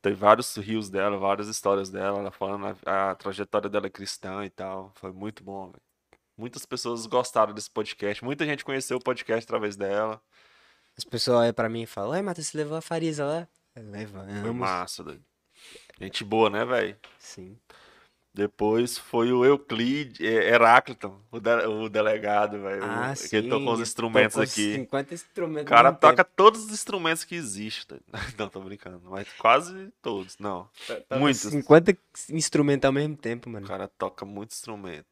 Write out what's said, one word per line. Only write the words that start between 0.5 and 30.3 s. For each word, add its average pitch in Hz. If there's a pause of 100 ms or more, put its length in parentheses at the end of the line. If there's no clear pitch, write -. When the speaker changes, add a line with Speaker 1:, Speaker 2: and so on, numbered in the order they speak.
Speaker 1:
rios 107
dela, 98
várias 98
histórias 98
dela, 98
ela 101
falando 101 (100)
a, 98
a 92
trajetória 101
dela 98
cristã 98
e 98
tal. 95
Foi 92
muito 101
bom, 98
velho. - (540)
Muitas 127
pessoas 117
gostaram 113
desse 104
podcast, 104
muita 143
gente 147
conheceu 135
o 123
podcast 117
através 107
dela. 101 (760)
Speaker 2:
As -
pessoas 120
olham 117
pra 113
mim 113
e 113
falam, 104
"Ué, 185
Matheus, 170
você -
levou 151
a -
Farisa 160
lá?" 165 (280)
"Levamos." 101
Speaker 1:
Foi 110
massa, 92
doido. 76 (800)
Gente 95
boa, 107
né, 104
velho? 110 (220)
Speaker 2:
Sim. 95 (760)
Speaker 1:
Depois 110
foi 120
o 123
Euclide, 131
é, 110
Heráclito, 117 (200)
o 117
de-, 113
o 110
delegado, 104
velho, 98
o 117
Speaker 2:
Ah, 117 (160)
Speaker 1:
que -
ele 110
tocou 117
os 113
Speaker 2:
sim. 113
Speaker 1:
instrumentos 113
Speaker 2:
Tocou 135
Speaker 1:
aqui. 104
Speaker 2:
cinquenta 139
instrumentos 160
Speaker 1:
O 127
cara 120
Speaker 2:
ao 139
mesmo -
Speaker 1:
toca 160
Speaker 2:
tempo. -
Speaker 1:
todos 220
os 214
instrumentos 170
que -
existem. 107 (140)
<laughs> -
Não, 104
tô 98
brincando, 95
mas 98
quase 175
todos, 98